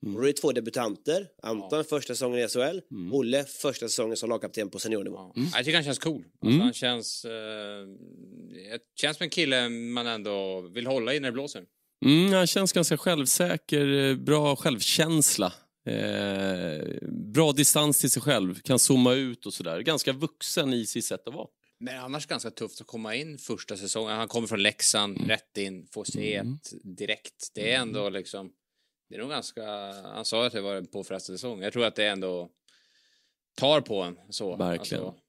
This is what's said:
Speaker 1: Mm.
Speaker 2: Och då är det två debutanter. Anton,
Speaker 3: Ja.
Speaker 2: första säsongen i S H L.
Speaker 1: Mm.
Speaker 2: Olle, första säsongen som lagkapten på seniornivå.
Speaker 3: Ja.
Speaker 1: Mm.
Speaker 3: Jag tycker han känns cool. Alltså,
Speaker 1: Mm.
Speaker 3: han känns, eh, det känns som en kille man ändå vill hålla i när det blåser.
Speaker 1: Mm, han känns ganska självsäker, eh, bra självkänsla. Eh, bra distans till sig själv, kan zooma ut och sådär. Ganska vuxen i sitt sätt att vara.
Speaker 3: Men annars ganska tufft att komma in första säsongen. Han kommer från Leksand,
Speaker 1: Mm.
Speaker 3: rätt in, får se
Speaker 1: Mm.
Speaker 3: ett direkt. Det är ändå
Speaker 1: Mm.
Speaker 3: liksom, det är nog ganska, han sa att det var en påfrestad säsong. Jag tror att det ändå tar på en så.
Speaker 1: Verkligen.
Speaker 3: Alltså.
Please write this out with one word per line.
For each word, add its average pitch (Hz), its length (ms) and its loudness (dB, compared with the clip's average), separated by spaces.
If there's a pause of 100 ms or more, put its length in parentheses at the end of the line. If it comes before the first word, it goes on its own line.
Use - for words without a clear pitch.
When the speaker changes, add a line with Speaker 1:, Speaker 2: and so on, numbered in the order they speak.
Speaker 1:
Mm. 101 100 -6
Speaker 2:
Och 110 60 -2
då 135 60 4
är 143 60 4
det 143 80 -2
två 147 100 4
debutanter. 120 760 -2 (160)
Anton, 107 360 -4
Speaker 3:
Ja. 156 40 -2
Speaker 2:
första 143 300 -4
säsongen 123 260 -2
i - 20 2
S 110 140 -2
H 123 60 2
L. 165 200 -2 (100)
Speaker 1:
Mm. 95 220 -8
Speaker 2:
Olle, 135 300 2
första 135 460 -6
säsongen 110 280 -2
som 113 120 -4
lagkapten 107 400 -4
på 98 100 -10
seniornivå. 104 360 -4
Speaker 3:
Ja. 92 200 -16
Speaker 1:
Mm. 131 180 0
Speaker 3:
Jag 123 120 4
tycker 156 100 2
han 165 80 2
känns 139 160 -2
cool. 156 240 -4 (180)
Alltså, 107 60 2
Speaker 1:
Mm. 127 120 8
Speaker 3:
han 240 140 2
känns, 120 520 -4
eh, 117 60 -8 (1200)
det 101 260 -12 (160)
känns 147 220 0
som - 60 -4
en 165 60 -4
kille 131 400 2
man 120 380 -4
ändå 101 540 -4
vill 98 260 -8
hålla 127 260 0
i 151 60 0
när 135 80 -4
det 123 60 -2
blåser. 123 320 -8 (400)
Speaker 1:
Mm, 170 280 8
han 185 140 6
känns 196 260 4
ganska 165 240 4
självsäker, 160 920 2 (220)
eh, 135 60 4
bra 143 400 4
självkänsla. 143 960 4 (320)
Eh, 98 1000 -2 (500)
bra 151 180 6
distans 147 480 4
till 139 120 2
sig 135 100 0
själv, 98 400 2
kan 127 180 2
zooma 127 340 8
ut 131 320 -2
och 104 80 -8
sådär. 82 260 -4
Ganska 139 340 0
vuxen 143 600 -2
i 117 120 0
sitt 113 200 -4
sätt - 220 -6
att 123 60 -12
vara. - 140 -10 (320)
Speaker 3:
Men 127 200 -10
annars 135 280 -8
ganska 120 240 -6
tufft - 300 -10
att 107 60 -18
komma 110 280 -6
in 151 220 -6
första 104 400 -8
säsongen. 104 380 -4
Han 110 120 -2
kommer 117 200 -2
från 104 160 0
Leksand, 104 540 2
Speaker 1:
Mm. - 120 -2
Speaker 3:
rätt - 280 -2
in, 95 340 -6
får 107 120 -10
se 104 320 -4
Speaker 1:
Mm. 107 180 -4
Speaker 3:
ett - 200 -14 (240)
direkt. - 560 -8
Det 107 180 -2
är 127 80 2
ändå 110 200 -4
Speaker 1:
Mm. 101 140 -2
Speaker 3:
liksom, 95 380 -10 (580)
det 113 60 -16
är - 40 -12
nog 123 100 -8
ganska, 120 360 -8 (380)
han 104 220 -10
sa 113 200 2
att 120 80 -2
det 107 80 -4
var 98 140 -4
en 92 120 -8
påfrestad 95 480 -10
säsong. 104 260 -8
Jag 101 120 -4
tror 120 120 2
att 107 100 0
det 107 100 2
ändå 92 440 -2 (1080)
tar 143 240 6
på 104 200 -2
en 87 160 -4 (120)
så. 95 260 -6
Speaker 1:
Verkligen. 90 480 -2
Speaker 3:
Alltså. 92 260 -10